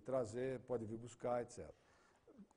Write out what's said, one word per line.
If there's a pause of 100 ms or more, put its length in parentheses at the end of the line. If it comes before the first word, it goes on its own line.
trazer,
pode
vir
buscar,
et
cetera." (840)